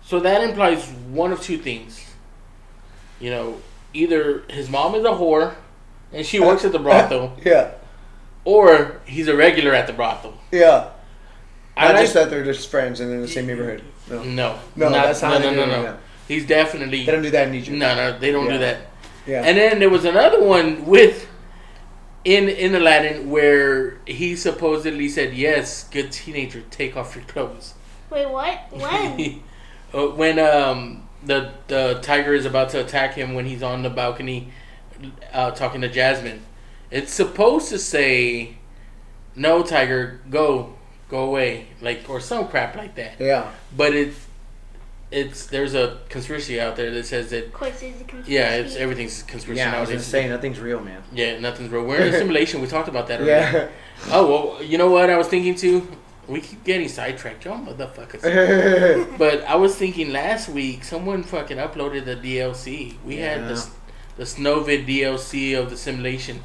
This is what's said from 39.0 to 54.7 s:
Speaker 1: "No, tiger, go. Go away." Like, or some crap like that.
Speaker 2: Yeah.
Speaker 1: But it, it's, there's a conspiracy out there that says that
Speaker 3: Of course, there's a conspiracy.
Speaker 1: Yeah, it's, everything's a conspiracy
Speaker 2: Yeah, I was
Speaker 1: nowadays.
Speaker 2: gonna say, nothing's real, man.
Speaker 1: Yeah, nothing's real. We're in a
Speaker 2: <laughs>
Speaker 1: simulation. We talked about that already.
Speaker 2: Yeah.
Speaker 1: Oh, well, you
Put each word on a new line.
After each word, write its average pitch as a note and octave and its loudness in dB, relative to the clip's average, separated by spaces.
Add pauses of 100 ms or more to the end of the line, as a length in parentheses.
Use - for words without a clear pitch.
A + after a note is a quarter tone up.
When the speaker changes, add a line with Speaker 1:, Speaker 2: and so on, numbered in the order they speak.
Speaker 1:
"No, D#3+ 2
tiger, C3 0
go. C#3 0 (360)
Go C3 -4
away." C3 -4 (140)
Like, A#2+ -8
or B2+ -8
some A#3 -6
crap A#2+ -4
like A2 -14
that. A2+ -14
Speaker 2:
Yeah. C3 0 (240)
Speaker 1:
But D3 2
it, C#3+ -2 (960)
it's, C#3 -6
there's C#3 -4
a B2 -2
conspiracy C3 -8
out A2+ -6
there A#2+ -4
that A#2 -8
says A#2 -6
that A#2 -8
Speaker 3:
Of - -16
course, C4 -10
there's B3+ -14
a B3+ -16
conspiracy. B3 -12
Speaker 1:
Yeah, A#2 2
it's, A#2+ -6
everything's A#2+ -6
a - -16
conspiracy B2 -10
Speaker 2:
Yeah, A#2 -2
I A#2 -4
was A2+ -4
Speaker 1:
nowadays. A#2+ -6
Speaker 2:
gonna C3+ 0
say, B2 -4
nothing's B2 -6
real, A#2+ -6
man. F#2+ -14
Speaker 1:
Yeah, A#2 -4
nothing's A#2+ -8
real. A#2 -4
We're C3+ -2
in E3+ 2
a F3 2
Speaker 2:
<laughs> - -
Speaker 1:
simulation. D#3 0
We C3 -6
talked D#3+ -4
about B2+ -6
that A#2 -4
already. D3+ 4
Speaker 2:
Yeah. C3+ -2 (420)
Speaker 1:
Oh, F3 6 (300)
well, D3 -12
you D#3 0